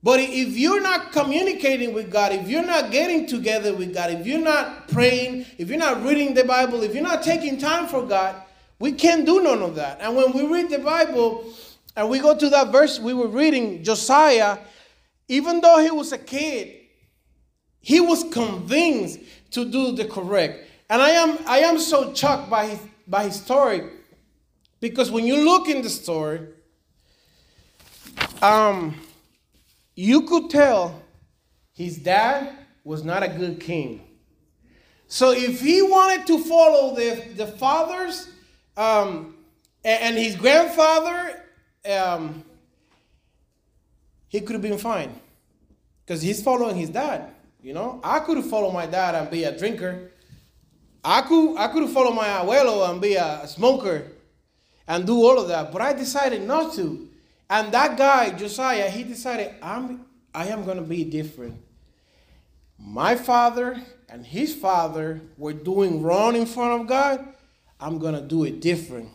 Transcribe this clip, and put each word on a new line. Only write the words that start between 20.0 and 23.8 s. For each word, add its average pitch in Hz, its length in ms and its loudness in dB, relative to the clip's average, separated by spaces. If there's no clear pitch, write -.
correct. 185 600 -2
And 233 140 4
I 294 80 6
am, 330 360 2
I 254 120 4
am 330 200 4
so 277 360 0
shocked 277 340 -2
by 214 180 0
his, 214 140 -10
by 196 180 -2
his 190 140 -6
story, 247 440 2